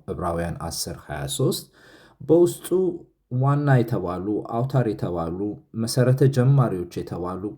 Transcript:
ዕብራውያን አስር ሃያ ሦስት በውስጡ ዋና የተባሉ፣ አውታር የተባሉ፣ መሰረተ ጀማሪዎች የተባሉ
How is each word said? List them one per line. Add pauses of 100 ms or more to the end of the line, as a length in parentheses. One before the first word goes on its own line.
ዕብራውያን
አስር
ሃያ
ሦስት (560)
በውስጡ (640)
ዋና
የተባሉ፣ (240)
አውታር
የተባሉ፣ (340)
መሰረተ
ጀማሪዎች
የተባሉ (160)